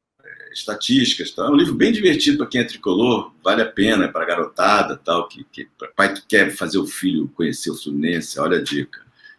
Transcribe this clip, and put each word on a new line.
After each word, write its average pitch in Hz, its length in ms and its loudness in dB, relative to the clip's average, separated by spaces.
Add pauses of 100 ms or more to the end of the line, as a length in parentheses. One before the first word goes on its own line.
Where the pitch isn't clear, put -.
(240)
é, - 280 -20
estatísticas, - 800 0
tá? 95 120 -4
É 139 60 0
um 143 60 4
livro - 180 4
bem 208 180 4
divertido 156 460 2
pra 127 80 -2
quem 123 160 -2
é - 20 2
tricolor, 107 680 0 (120)
vale 104 180 2
a 107 40 0
pena, 101 400 2
é - 20 -2
pra 82 160 -4
garotada, 87 720 0
tal, 85 320 -2
que, - 160 -20
que, - 240 -18 (100)
pra - 100 -14
pai - 260 0
que - 120 -16
quer 98 240 4
fazer 90 280 -4
o - 80 -2
filho 80 480 -2
conhecer 82 360 -4
o 71 60 -6
Fluminense, 78 640 -4
olha 82 180 2
a 71 40 -2
dica, - 400 -6 (360)